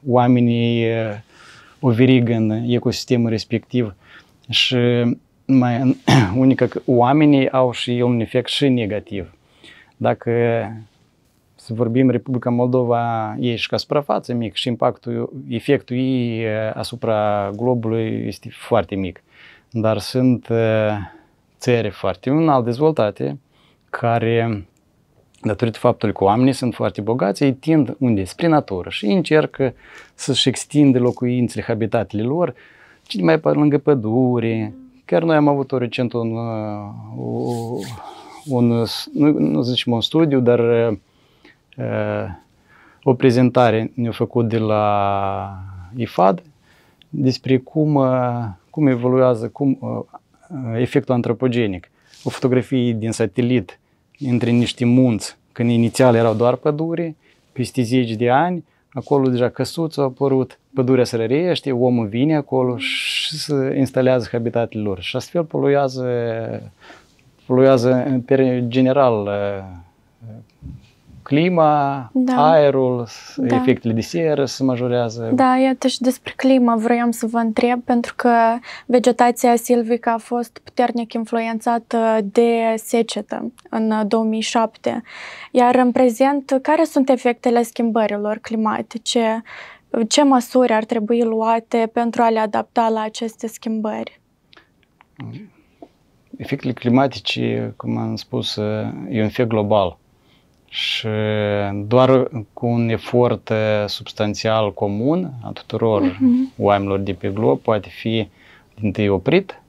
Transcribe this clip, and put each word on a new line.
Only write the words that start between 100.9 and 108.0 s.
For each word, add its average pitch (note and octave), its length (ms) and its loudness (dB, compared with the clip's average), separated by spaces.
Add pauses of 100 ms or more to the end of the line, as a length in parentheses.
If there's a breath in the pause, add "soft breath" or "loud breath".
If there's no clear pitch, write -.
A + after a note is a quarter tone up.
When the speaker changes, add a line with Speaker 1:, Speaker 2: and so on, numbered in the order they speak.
Speaker 1:
doar B2+ 400 6 (260)
cu - 120 -8
un A#2 240 0
efort, A#2 600 0
eh, G#2+ 380 0
substanțial G#2+ 840 -2
comun C3+ 580 -2 (120)
a G#2 80 -10
tuturor A2 500 -2
Speaker 2:
Mhm. C4 560 0
Speaker 1:
oamenilor G2+ 420 2
de G2 140 -4
pe G2 160 -6
glob A#2+ 300 0
poate G#2+ 300 -2
fi A2 400 -4 (500 soft breath)